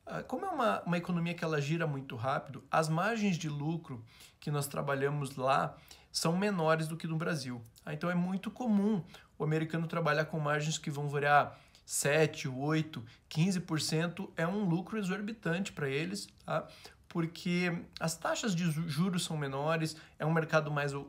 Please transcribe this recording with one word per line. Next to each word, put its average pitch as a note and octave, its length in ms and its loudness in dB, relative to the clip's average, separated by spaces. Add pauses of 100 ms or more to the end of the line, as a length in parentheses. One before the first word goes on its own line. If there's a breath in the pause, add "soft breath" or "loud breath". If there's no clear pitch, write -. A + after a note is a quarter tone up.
ah, - 160 -6
como C4 200 -6
é G4 60 -4
uma, A#3+ 320 2
uma F3 160 -2
economia E3+ 380 -2
que E3+ 100 -4
ela D#3 160 0
gira D#3+ 240 0
muito C#3 300 -4
rápido, C3+ 560 -4
as D#3+ 180 2
margens G3 480 0
de D#3 100 -6
lucro D3 560 -6 (360 loud breath)
que - 100 -8
nós D3 160 0
trabalhamos C#3+ 680 0
lá C3+ 420 2 (340 loud breath)
são E3 240 0
menores D#3+ 520 2
do D#3+ 100 -6
que - 80 -8
no D#3+ 100 -2
Brasil. C3 460 -2 (240)
Ah, D#3 80 -6
então D#3 160 -2
é F3+ 60 0
muito F#3 340 0
comum G#3+ 540 2 (340 loud breath)
o D3 60 -4
americano D#3+ 420 0
trabalhar D#3 400 2
com D#3 140 -4
margens D3+ 400 0
que - 100 -6
vão D3 180 -4
variar C#3+ 520 4 (260 loud breath)
sete, D3+ 640 2
oito, C#3+ 560 0 (240 loud breath)
quinze F3+ 320 2
por D#3+ 200 -2
cento, E3+ 580 -2
é E3 100 0
um G3+ 180 0
lucro F3+ 320 0
exorbitante G3 760 -2
pra C#3+ 180 -4
eles, E3 380 -2 (180)
tá? D#3 220 -2 (420 loud breath)
Porque F3 640 0 (280)
as E3 160 0
taxas C#4+ 400 0
de E3+ 160 2
ju-, D#3+ 180 -2
juros F3+ 360 0
são D#3+ 120 -4
menores, D3 580 0 (220 loud breath)
é D3 80 -2
um D#3 60 4
mercado D#3+ 400 2
mais, C#3+ 220 0 (160)